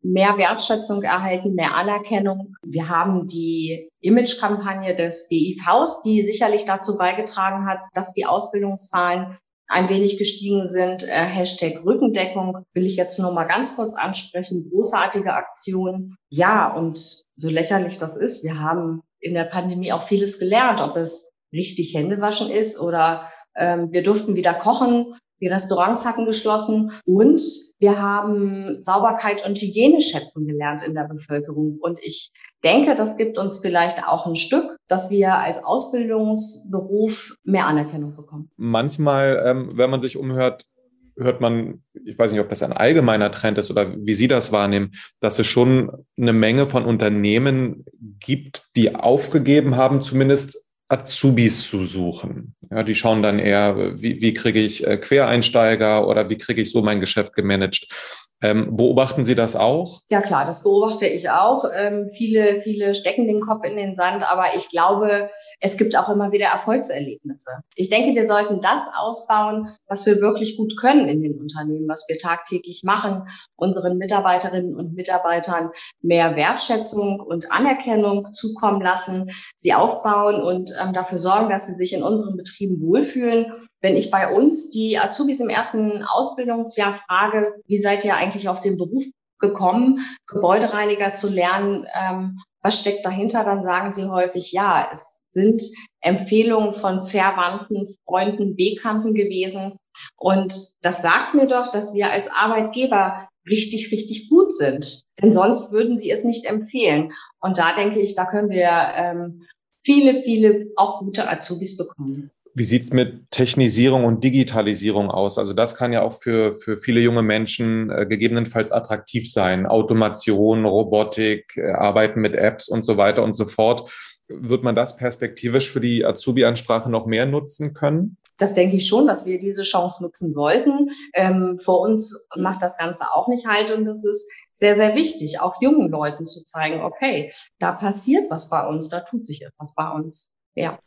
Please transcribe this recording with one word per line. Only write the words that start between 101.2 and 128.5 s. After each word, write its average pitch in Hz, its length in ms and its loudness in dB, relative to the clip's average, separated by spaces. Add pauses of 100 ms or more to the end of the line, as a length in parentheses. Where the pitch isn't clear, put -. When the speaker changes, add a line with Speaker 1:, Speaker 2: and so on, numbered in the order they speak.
Speaker 1:
mir 269 120 6
doch, 247 240 0
dass 208 240 -6
wir 202 160 0
als 202 240 -2
Arbeitgeber 220 960 0 (200)
richtig, 214 440 -2
richtig - 360 -6
gut 359 240 6
sind. - 520 -4 (180)
Denn 208 100 8
sonst 202 380 2
würden 226 280 2
sie 208 120 -4
es - 140 -2
nicht 233 220 -2
empfehlen. 196 640 0 (280)
Und 185 180 -2
da 170 180 2
denke 208 240 0
ich, 202 160 0
da 185 80 0
können 208 260 -2
wir, 180 200 4 (260)
ähm, 175 460 -6 (420)
viele, 277 360 6
viele 214 540 4
auch 190 240 0
gute 196 320 -4
Azubis - 460 -6
bekommen. 143 560 -10 (220)
Speaker 2:
Wie 120 100 0
sieht's 120 280 0
mit - 380 0
Technisierung 127 720 4
und 113 200 2
Digitalisierung 107 880 2
aus? 98 260 0
Also 101 140 -2
das 113 240 0
kann 123 160 -2
ja 113 100 2
auch 113 120 -2
für, 113 360 0
für 104 260 -6
viele 117 220 0
junge 117 240 4
Menschen, 110 680 -2
äh, - 140 -2
gegebenenfalls 110 680 0
attraktiv 110 580 -4
sein. 92 340 0
Automation, 110 1000 2
Robotik, 107 920 0
äh, - 140 -4
Arbeiten 107 500 2
mit 107 140 0
Apps 107 340 0
und 117 140 -2
so 110 140 0
weiter 101 260 4
und 110 120 0
so 110 100 -2
fort. 113 440 0 (380)
Wird 127 380 -4
man 117 100 0
das 117 220 0
perspektivisch 123 720 -2
für 131 100 -2
die 120 240 0
Azubi-Ansprache 117 840 0
noch 113 160 -2
mehr 113 200 0
nutzen 147 480 -4
können? 160 420 -2 (220)
Speaker 1:
Das 196 160 0